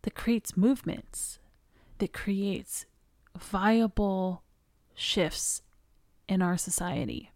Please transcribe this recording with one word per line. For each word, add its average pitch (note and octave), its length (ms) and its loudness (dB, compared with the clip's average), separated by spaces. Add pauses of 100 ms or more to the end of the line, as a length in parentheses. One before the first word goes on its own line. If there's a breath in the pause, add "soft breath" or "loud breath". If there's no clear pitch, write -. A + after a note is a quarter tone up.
that - 120 -4
creates - 420 -2
movements, - 800 0 (600 soft breath)
that F#3+ 140 -2
creates - 760 -4 (500)
viable G3 1040 2 (520)
shifts - 680 -2 (680)
in F#3+ 140 4
our F3+ 140 2
society. - 800 -4